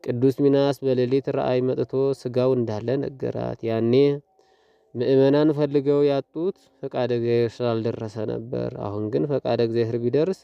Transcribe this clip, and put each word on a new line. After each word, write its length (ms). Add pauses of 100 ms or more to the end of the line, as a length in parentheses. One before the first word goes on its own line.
ቅዱስ 360
ሚናስ 400
በሌሊት 500
ራእይ 320
መጥቶ 300 (240)
ሥጋው 380
እንዳለ 340 (100)
ነገራት። 640
ያኔ 320 (1000)
ምዕመናን 580
ፈልገው 480
ያጡት 560 (200)
ፈቃደ 360
እግዚአብሔር 380
ስላልደረሰ 640 (120)
ነበር። 520
አሁን 280
ግን 200
ፈቃደ 340
እግዚአብሔር 380
ቢደርስ 440